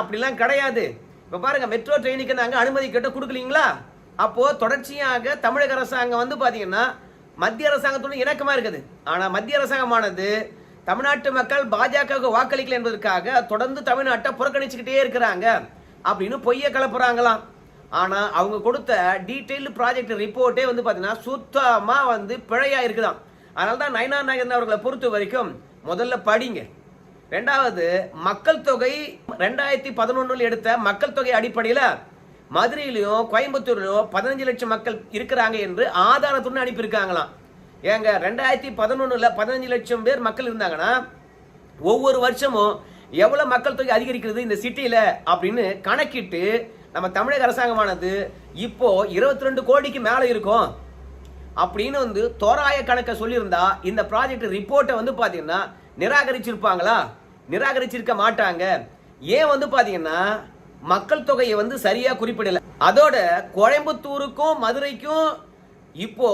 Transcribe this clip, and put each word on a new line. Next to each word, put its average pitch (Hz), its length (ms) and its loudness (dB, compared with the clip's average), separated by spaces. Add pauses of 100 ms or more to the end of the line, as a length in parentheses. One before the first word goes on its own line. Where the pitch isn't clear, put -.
அப்படிலாம் 220 400 -4
கிடையாது. 262 420 2 (420)
இப்ப 175 180 -10
பாருங்க, 269 300 0
மெட்ரோ 254 300 0
ட்ரெயினுக்கு 262 360 -2
நாங்க 247 220 0
அனுமதி 269 280 0
கேட்டு 240 260 0
கொடுக்கலீங்களா? 269 520 0 (560)
அப்போ 226 200 0 (200)
தொடர்ச்சியாக 269 720 -2 (100)
தமிழக 269 300 2
அரசாங்கம் 247 480 -2
வந்து 269 180 -4
பாத்தீங்கன்னா 214 400 0 (640)
மத்திய 226 260 0
அரசாங்கத்தோட 277 540 -2
இணக்கமா 285 320 0
இருக்குது. 214 240 -4 (320)
ஆனா 180 140 0 (100)
மத்திய 226 240 0
அரசாங்கமானது 226 680 0 (640)
தமிழ்நாட்டு 277 480 0
மக்கள் 269 260 0 (120)
பாஜகவுக்கு 254 600 0
வாக்களிக்கல 262 440 0
என்பதற்காக 220 720 0
தொடர்ந்து 254 380 -2
தமிழ்நாட்டை 262 500 0
புறக்கணிச்சுக்கிட்டே 262 640 -2
இருக்கிறாங்க 220 420 0 (640)
அப்படின்னு 208 380 -2
பொய்யை 262 280 2
கிளப்புறாங்களாம். 240 640 2 (600)
ஆனா 190 180 0 (200)
அவங்க 202 280 0
கொடுத்த 240 240 -2 (380)
டீடெயில்டு 269 500 -8
ப்ராஜெக்ட் 247 340 -2 (100)
ரிப்போர்ட்டே 247 480 0
வந்து 240 140 -2
பாத்தீங்கன்னா 202 320 -2 (120)
சுத்தமா 247 680 2 (160)
வந்து 208 200 -4 (180)
பிழையா 269 360 2
இருக்குதாம். 208 300 -2 (380)
அதனால 226 300 -2
தான் 254 120 -4
நயனா 269 300 -2
நாகேந்திரன் 247 320 0
அவர்களை 220 260 0
பொறுத்த 254 300 -2
வரைக்கும் 208 340 -2 (400)
முதல்ல 240 260 -2 (140)
படிங்க. 220 320 0 (720)
ரெண்டாவது, 240 480 0 (440)
மக்கள் 247 420 0
தொகை 254 240 2 (480)
ரெண்டாயிரத்தி 269 580 -2
பதினொன்னுல 254 480 0
எடுத்த 226 220 -2 (180)
மக்கள் 202 300 0
தொகை 247 200 0
அடிப்படையில 226 440 0 (760)
மதுரையிலயும் 226 760 0
கோயம்புத்தூர்லயும் 220 840 0
பதினஞ்சு 262 340 -2
லட்சம் 240 260 -4
மக்கள் 220 240 -4 (200)
இருக்கிறாங்க 226 400 0 (100)
என்று 180 160 -2 (240)
ஆதாரத்துடன் 262 560 2
அனுப்பியிருக்காங்களாம். 202 640 -2 (640)
ஏங்க, 220 180 2 (160)
ரெண்டாயிரத்தி 262 540 0
பதினொன்னுல 240 580 2
பதினஞ்சு 254 360 -2
லட்சம் 233 340 -2
பேர் 254 180 2
மக்கள் 240 240 -2
இருந்தாங்கன்னா 190 420 -2 (1000)
ஒவ்வொரு 262 340 4
வருஷமும் 240 480 2 (500)
எவ்வளவு 277 300 4
மக்கள் 254 260 0
தொகை 254 180 2
அதிகரிக்கிறது 240 500 -2
இந்த 208 160 0
சிட்டில 240 340 0 (340)
அப்படின்னு 202 340 2 (220)
கணக்கிட்டு 202 560 -2 (520)
நம்ம 185 140 -2 (100)
தமிழக 254 280 2
அரசாங்கமானது 214 640 0 (560)
இப்போ 233 220 0 (280)
இருபத்தி 262 300 2
ரெண்டு 262 220 -2
கோடிக்கு 269 400 2
மேல 262 120 2 (120)
இருக்கும் 208 340 2 (960)
அப்படின்னு 214 420 -2
வந்து 214 180 -2 (200)
தோராய 277 340 4 (120)
கணக்கை 247 320 0
சொல்லியிருந்தா 214 420 0 (280)
இந்த 214 100 -2 (100)
ப்ராஜெக்ட் 240 340 -2 (120)
ரிப்போர்ட்டை 254 420 2
வந்து 233 220 -4
பாத்தீங்கன்னா 175 400 -2 (420)
நிராகரிச்சிருப்பாங்களா? 220 920 2 (540)
நிராகரிச்சிருக்க 247 720 -2
மாட்டாங்க. 196 400 2 (760)
ஏன் 302 160 4
வந்து 277 220 0
பாத்தீங்கன்னா, 175 440 0 (720)
மக்கள் 240 380 0
தொகையை 247 320 2
வந்து 240 140 -2 (100)
சரியா 240 280 2
குறிப்பிடல. 190 480 -2 (260)
அதோட 262 280 6 (400)
கோயம்புத்தூருக்கும் 285 1080 0
மதுரைக்கும் 277 640 -2 (680)
இப்போ 220 380 -2